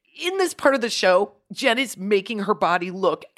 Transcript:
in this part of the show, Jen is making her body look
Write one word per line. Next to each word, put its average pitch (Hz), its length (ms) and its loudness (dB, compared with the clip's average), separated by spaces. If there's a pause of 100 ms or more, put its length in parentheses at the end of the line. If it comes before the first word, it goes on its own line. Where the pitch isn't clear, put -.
(200)
in 359 200 -4
this 359 160 0
part 277 180 2
of 269 80 0
the 233 80 -2
show, 190 440 2 (200)
Jen 240 240 0
is 262 200 -4
making 202 420 -2
her 196 160 -2
body 180 340 0
look 180 360 -2 (120)